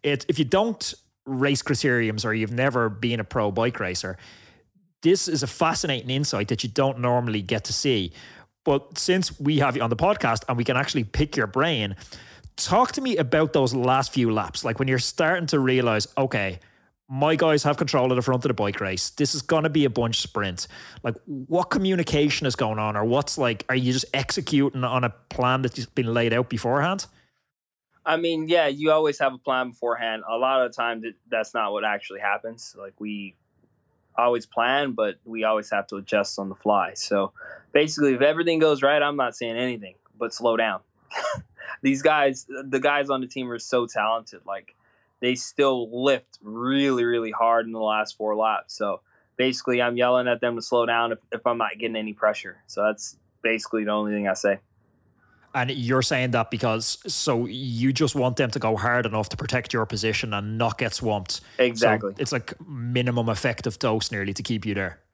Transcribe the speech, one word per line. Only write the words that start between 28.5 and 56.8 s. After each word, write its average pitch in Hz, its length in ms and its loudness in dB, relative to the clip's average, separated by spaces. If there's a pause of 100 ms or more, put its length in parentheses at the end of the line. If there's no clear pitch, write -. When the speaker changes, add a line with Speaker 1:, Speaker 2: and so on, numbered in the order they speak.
Speaker 2:
you 147 240 0
always 156 300 4
have 135 140 2
a 123 40 -16
plan 127 320 -2
beforehand. 113 580 -4
A 113 80 -2
lot 131 280 2
of 117 80 -4
the - 40 -14
times 117 280 -2
it, 107 100 -8 (140)
that's 110 260 -4
not 107 180 0
what 104 120 -2
actually 101 360 -4
happens. 107 560 -6
Like, 98 220 -16
we 101 380 -10 (800)
always 120 300 2
plan, 131 460 0
but 107 320 -2
we 113 200 -6
always 107 260 0
have 101 180 -2
to 101 80 -10
adjust 101 420 -2
on 98 100 -4
the 92 60 -8
fly. 98 400 2
So 98 380 -2 (400)
basically, 147 420 4
if 123 80 2
everything 160 380 4
goes 151 220 4
right, 147 200 6
I'm 143 140 0
not 123 200 0
saying 113 200 -6
anything 117 380 -4 (240)
but 113 140 -4
slow 117 240 2
down. 110 240 0 (320)
<laughs> - 720 -10
These 135 200 2
guys, 143 460 2
the 135 320 -6
guys 143 300 0
on 135 100 -2
the 127 60 -6
team 127 240 -10
are 120 80 -8
so 120 280 -2
talented. 110 600 -4
Like, 98 280 -12 (460)
they 123 140 0
still 123 720 -2
lift 135 380 0
really, 123 600 0
really 117 280 0
hard 113 340 2
in 113 60 -10
the 113 80 -6
last 107 360 -2
four 107 200 -2
laps. 110 380 -2
So 101 260 -4 (360)
basically, 127 460 0
I'm 120 140 0
yelling 123 320 4
at 117 120 0
them 120 160 0
to 113 60 -8
slow 120 240 2
down 117 260 2
if, 110 60 -6 (140)
if 117 140 -6
I'm 120 120 0
not 110 200 -2
getting 113 180 -4
any 107 160 -6
pressure. 104 560 -2
So - 160 -4
that's - 320 -2 (260)
basically 110 420 -2
the 104 60 -2
only 104 220 -2
thing 101 160 -2
I 95 60 0
say. 98 260 0 (920)
Speaker 1:
And 127 160 0
you're 127 320 2
saying 127 300 0
that 117 180 2
because, 110 560 -2